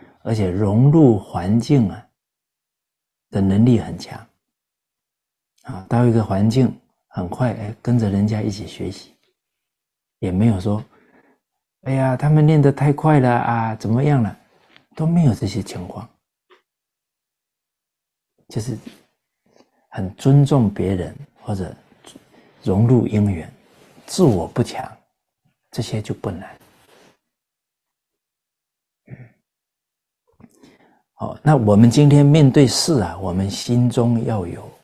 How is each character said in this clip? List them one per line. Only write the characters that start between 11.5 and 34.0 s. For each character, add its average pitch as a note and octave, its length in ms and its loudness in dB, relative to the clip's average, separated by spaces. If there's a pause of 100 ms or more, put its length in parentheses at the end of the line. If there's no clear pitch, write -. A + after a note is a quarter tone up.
，“哎 C3+ 80 -4
呀， C3 240 -2
他 C#3+ 100 -2
们 D3+ 200 4
练 D#3 120 4
得 C#3 120 4
太 C#3+ 200 0
快 D3+ 280 2
了 B2+ 100 2
啊， A#2 460 -2
怎 G#2+ 120 -10
么 A#2+ 160 0
样 C#3+ 200 2
了？” F#2+ 160 -6 (560)
都 D#3+ 120 -4
没 E3+ 160 2
有 B2 100 2
这 G#2 140 -6
些 G2 160 -8
情 F2+ 240 -14
况， - 200 -16 (2500)
就 A#2 140 -8
是 A2+ 160 -10 (1120)
很 F#2+ 240 -10
尊 C#3 320 4
重 B2+ 260 2
别 F#2+ 220 -4
人 F2 240 -8 (240)
或 G#2+ 140 -8
者 F2+ 200 -10 (880)
融 G2+ 260 0
入 B2 200 4
因 G#2 180 0
缘， F2 260 -4 (540)
自 - 160 -4
我 F#2 260 2
不 - 140 -4
强， - 340 -10 (760)
这 - 100 -8
些 A2+ 180 -6
就 - 140 -8
不 - 160 -10
难。 - 320 -14 (2500)
嗯， B2+ 240 -20 (1800)
好， - 300 -12
那 D3+ 120 2
我 G#2 200 2
们 A#2 140 8
今 D3 180 4
天 C#3+ 160 6
面 D3 240 6
对 C3 200 4
事 C#3 340 -2
啊， F2 160 -8
我 F#2+ 160 -8
们 G2 160 -2
心 B2 400 0
中 A#2 340 0